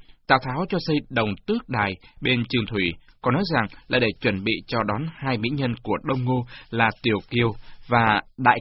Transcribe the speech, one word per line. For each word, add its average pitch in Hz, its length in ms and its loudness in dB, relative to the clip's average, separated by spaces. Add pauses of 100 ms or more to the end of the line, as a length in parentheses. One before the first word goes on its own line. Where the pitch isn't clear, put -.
(280)
"Tào 135 180 4
Tháo 135 240 -4
cho 196 120 -2
xây 151 160 0 (120)
Đồng 113 200 0 (180)
Tước 226 220 -2
Đài 104 240 0 (280)
bên 123 280 0
Trường 117 160 0
Thủy, 98 280 0 (280)
còn 123 120 2
nói 175 100 2 (100)
rằng 113 140 2 (200)
là 127 120 0
để 120 80 2 (140)
chuẩn 98 220 0
bị 110 100 0 (140)
cho 117 160 -2
đón 107 280 -2
hai 135 260 -4
mỹ 113 120 -2
nhân 135 340 -2
của 101 140 -2 (100)
Đông 127 180 0
Ngô 127 200 0 (240)
là 113 200 4 (140)
Tiểu 107 140 2 (120)
Kiều 117 220 2 (360)
và 113 340 4 (160)
Đại 127 240 6